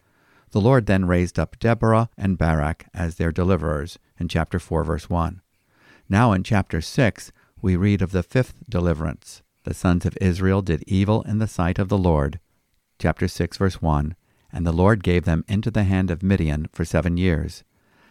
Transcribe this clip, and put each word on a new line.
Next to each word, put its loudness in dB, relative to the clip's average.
The 2
Lord 4
then 2
raised 2
up -4
Deborah 2
and 0
Barak 0
as -6
their -2
deliverers, -2
in -4
chapter -2
four, -2
verse -4
one. -4
Now 4
in 2
chapter -2
six, -2
we 2
read 2
of -2
the -2
fifth -2
deliverance. -4
The -8
sons 0
of -2
Israel 2
did -2
evil 2
in -4
the 0
sight -2
of -2
the 0
Lord. 0
Chapter -2
six, -4
verse -2
one, 0
"And -4
the 0
Lord 2
gave 2
them 0
into -2
the 0
hand 0
of -4
Midian 0
for -4
seven 0
years. -2